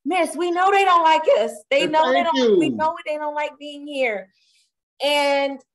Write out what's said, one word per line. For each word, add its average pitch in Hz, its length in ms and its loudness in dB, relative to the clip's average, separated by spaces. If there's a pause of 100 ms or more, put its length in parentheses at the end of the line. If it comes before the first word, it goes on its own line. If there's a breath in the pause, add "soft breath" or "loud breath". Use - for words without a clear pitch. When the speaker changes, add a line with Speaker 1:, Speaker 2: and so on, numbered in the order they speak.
Speaker 1:
"Miss, 320 320 -2
we 349 160 -2
know 359 180 2
they 392 140 4
don't 349 180 4
like 320 200 4 (180)
us. - 120 -4 (180)
They 294 180 0
know 302 240 2
they 269 100 2
Speaker 2:
Thank 330 140 -2
Speaker 1:
don't, 247 240 4
we 311 60 2
Speaker 2:
you. 247 100 -4
Speaker 1:
know 311 180 -2 (100)
they 302 120 -6
don't 302 180 -6
like 294 240 -6
being 285 300 -16
here." 233 400 -4 (760)
And 277 560 0 (160)